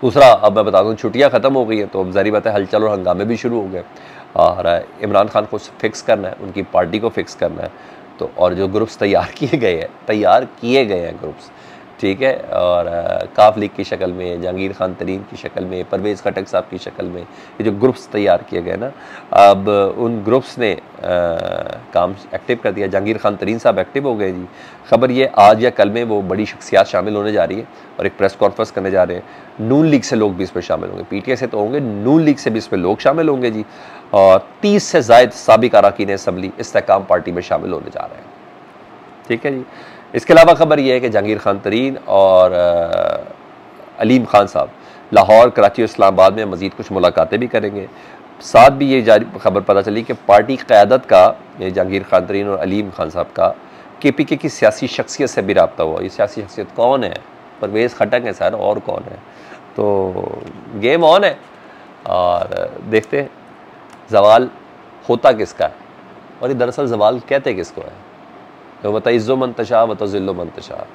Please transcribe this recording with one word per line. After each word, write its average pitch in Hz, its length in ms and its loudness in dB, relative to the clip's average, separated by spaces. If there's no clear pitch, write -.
दूसरा, 135 240 6
अब 104 300 6
मैं 107 80 2
बता 98 180 2
दूं, 110 120 0
छुट्टियां 123 360 0
ख़त्म 127 240 0
हो 131 100 0
गई 110 140 -4
हैं, 101 100 -6
तो 98 120 -6
अब 92 120 -6
जाहिर 101 200 0
बात 104 140 0
है 110 60 -2
हलचल 104 320 -2
और 107 140 -2
हंगामे 90 260 -2
भी 113 120 -4
शुरू 117 240 -4
हो 98 80 -8
गए 92 160 -10
और 87 500 0
इमरान 104 280 0
खान 107 160 -2
को 107 140 -8
फिक्स - 440 -8
करना 101 260 -2
है, - 120 -12
उनकी 98 220 -10
party 90 360 -2
को 110 100 -2
fix - 260 -8
करना 82 280 -6
है, - 80 -10
तो - 200 -8
और 90 160 2
जो 95 140 -2
groups 107 300 -4
तैयार 95 340 0
<laughs> - 40 -18
किए 151 220 -4
गए 98 180 0
हैं, 80 120 -8
तैयार 107 380 2
किए 123 400 0
गए 98 160 -4
हैं 82 200 -8
groups, 76 300 -14
ठीक 98 220 -2
है, 135 140 0
और, 87 500 -2
अ, 85 400 -4
काफ 107 220 2
लीग 104 180 -4
की 98 80 -6
शक्ल 90 280 -6
में, 90 300 -8
जहांगीर 92 300 -6
खान 92 220 -6
तरीन 92 240 -8
की - 60 -16
शक्ल - 280 -10
में, 90 200 -8
परवेज़ 98 380 -6
खटक 95 260 -6
साहब 90 220 -4
की 92 80 -12
शक्ल - 260 -12
में, 90 180 -12
ये - 420 -12
जो 107 80 0
ग्रुप्स 113 360 -2
तैयार 98 340 0
किए 87 200 -8
गए 90 140 -6
ना, 120 160 -8
अब 98 360 6
उन 117 260 -4
ग्रुप्स 123 340 -2
ने, 113 140 -2
अ, - 80 -8
काम 90 200 -2
एक्टिव - 300 -4
कर 107 80 -2
दिया। 101 140 -4
जहांगीर 101 320 -2
खान 101 180 -2
तरीन 104 220 -4
साहब 107 200 0
एक्टिव 139 300 -4
हो 120 60 -2
गए 101 180 -4
जी। 90 140 -10
खबर 127 220 2
ये 131 280 0
आज 107 260 8
या 123 60 4
कल 101 200 2
में 117 140 -4
वो 107 180 -2
बड़ी 95 240 -4
शख्सियात - 400 0
शामिल 104 300 -4
होने 104 160 -4
जा 98 120 0
रही 92 140 -6
है 120 100 -14
और 95 60 -4
एक 98 100 -6
प्रेस 98 180 0
कॉन्फ्रेंस 107 360 -2
करने 95 200 -4
जा 95 120 2
रहे 90 140 -2
हैं। 92 80 -12
नून 135 260 2
लीग 147 160 2
से - 140 -4
लोग 107 180 0
भी 90 100 -6
इसमें 90 180 -8
शामिल 87 280 -6
होंगे, 92 200 -12
पीटीआई 101 260 -4
से 123 100 -6
तो 110 120 -6
होंगे, 113 220 -2
नून 123 420 0
लीग 147 140 4
से - 140 -4
भी 110 80 -2
इसमें 104 220 -6
लोग 92 180 0
शामिल 156 300 0
होंगे 127 220 0
जी। 107 140 -6
और 98 340 6
तीस 208 220 2
से - 160 0
ज़ायद 117 300 6
साबिक 117 440 2
अरकान 101 380 4
असम्बली 95 480 -6
इस्तेकाम 98 440 0
पार्टी 90 280 -2
में 87 100 -6
शामिल 85 300 -6
होने 73 180 -10
जा - 100 -12
रहे - 180 -12
हैं, - 80 -20
ठीक 117 180 -4
है 139 80 -4
जी। 127 100 -10
इसके - 180 2
अलावा 165 220 10
खबर 151 260 2
यह 131 140 2
है 127 60 0
कि 123 80 -2
जहांगीर 104 300 0
खान 101 200 -2
तरीन 120 380 -2
और, 95 440 6
अ, 85 1500 -4
अलीम 120 240 2
खान 101 220 2
साहब 71 240 -4
लाहौर, 107 380 8
कराची 107 320 2
और - 20 2
इस्लामाबाद 98 480 4
में 110 120 -4
मज़ीद 92 300 -6
कुछ - 180 -12
मुलाकातें 90 480 0
भी 123 60 -4
करेंगे। 104 420 -4
साथ 120 300 4
भी 139 160 -4
ये 135 160 2
जारी 110 240 4
खबर 101 200 0
पता 98 220 0
चली 107 200 -4
कि 117 100 -8
पार्टी 110 440 2
क़यादत 110 500 2
का, 95 280 6
ये 92 100 -6
जहांगीर 92 320 -2
खान 92 240 0
तरीन 101 220 -4
और 98 100 -4
अलीम 95 320 -4
खान 85 200 -8
साहब 85 160 -6
का 87 180 0
केपीके 143 340 0
की 151 120 -6
सियासी - 380 0
शख्सियत - 440 -6
से - 120 -4
भी 98 100 -2
रब्ता 87 320 0
हुआ। 80 160 -4
ये 92 80 -8
सियासी 104 340 -6
शख्सियत 98 340 -12
कौन 123 280 0
है? 87 100 -8
परवेज़ 110 340 -2
खटक 117 300 -2
है 107 80 -6
सर, 90 220 -4
और 104 240 -2
कौन - 240 -10
है? - 140 -16
तो 95 680 -4
गेम 135 280 0
ऑन 175 200 4
है 151 140 -2
और 90 640 -2
देखते 110 360 -2
हैं 135 100 -8
जवाल 110 400 6
होता 120 240 -4
किसका 107 320 -6
है 73 100 -6
और 123 60 -6
ये 135 60 -4
दरअसल 123 320 -4
जवाल 113 420 -2
कहते 135 260 -2
किसको 87 260 -10
है। - 320 -18
तो 104 100 -4
"व 107 80 -2
तइज़्ज़ु 117 360 0
मन 127 160 -4
तशा 113 320 0
व 110 100 -4
तुज़िल्लु 98 400 -4
मन 87 140 -10
तशा।" - 360 -16